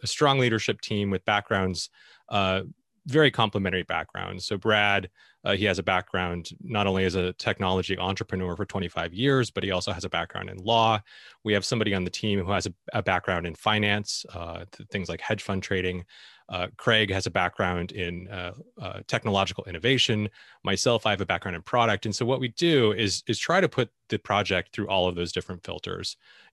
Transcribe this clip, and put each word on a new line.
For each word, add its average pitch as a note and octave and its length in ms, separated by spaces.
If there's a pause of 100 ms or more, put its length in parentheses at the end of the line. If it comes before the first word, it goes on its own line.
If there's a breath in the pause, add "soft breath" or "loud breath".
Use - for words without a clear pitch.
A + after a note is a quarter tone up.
a A#2+ 40
strong C#3 320
leadership A2+ 420
team G2+ 300
with F#2 160
backgrounds, G2 640 (400 loud breath)
uh, F#2+ 320 (440)
very C#3+ 240
complementary G2 540
backgrounds. F#2 640
So G#2+ 100
Brad, G2+ 540 (340 soft breath)
uh, G2+ 100
he F#2+ 120
has F#2 120
a F#2+ 60
background F2+ 680 (100)
not G#2 280
only F#2+ 160
as F2+ 100
a F#2 200
technology F#2+ 600
entrepreneur F#2 600
for G#2 80
twenty-five E2+ 500
years, C3 340
but - 140
he G2 80
also F#2 220
has F2 120
a F2 40
background F#2 420
in F#2+ 60
law. A2+ 440 (440 loud breath)
We G#2+ 80
have G2+ 120
somebody G#2+ 300
on F#2 80
the F2+ 80
team G2+ 340
who F#2 60
has G2 160
a, F2+ 80 (180)
a A2 120
background F2+ 420
in E2 80
finance, G#2 800
uh, E2+ 380
th-, G#2 180
things F#2 180
like E2 120
hedge G#2+ 240
fund F#2+ 180
trading. F2+ 420 (440 loud breath)
Uh, F#2 280
Craig A2 340
has F#2+ 160
a F#2 40
background F2+ 640
in, F2+ 360
uh, F2+ 240 (280)
uh, F#2 280
technological G2 560
innovation. G#2+ 640 (340 loud breath)
Myself, G#2+ 420
I G#2+ 60
have G2 100
a F#2 60
background F2 300
in E2+ 60
product. A2+ 440
And G#2 80
so B2 100
what B2+ 140
we B2+ 100
do C3 440
is, G2 340
is A2+ 120
try F3+ 220
to E3 80
put A#2+ 220 (200)
the G#2+ 80
project G2 540
through G2+ 160
all F#2 200
of F2+ 80
those F2 160
different F2+ 320
filters. F2+ 520 (360 loud breath)